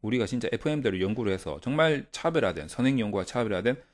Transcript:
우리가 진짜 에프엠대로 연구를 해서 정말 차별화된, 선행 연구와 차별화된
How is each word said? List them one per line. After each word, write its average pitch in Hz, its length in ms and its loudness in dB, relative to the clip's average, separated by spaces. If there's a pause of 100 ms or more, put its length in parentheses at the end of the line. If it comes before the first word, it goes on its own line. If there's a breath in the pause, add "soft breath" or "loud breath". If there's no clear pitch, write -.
우리가 113 240 2
진짜 120 260 -2
에프엠대로 120 480 0
연구를 104 320 0
해서 80 280 -4
정말 151 500 2
차별화된, 101 580 0
선행 131 320 2
연구와 101 240 0
차별화된 113 520 0 (180 loud breath)